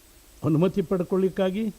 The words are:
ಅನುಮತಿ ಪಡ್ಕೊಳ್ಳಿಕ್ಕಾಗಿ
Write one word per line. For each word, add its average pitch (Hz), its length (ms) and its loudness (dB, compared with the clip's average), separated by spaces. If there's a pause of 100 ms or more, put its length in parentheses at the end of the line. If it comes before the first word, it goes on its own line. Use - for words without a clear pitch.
(440)
ಅನುಮತಿ 165 380 2
ಪಡ್ಕೊಳ್ಳಿಕ್ಕಾಗಿ 190 960 -2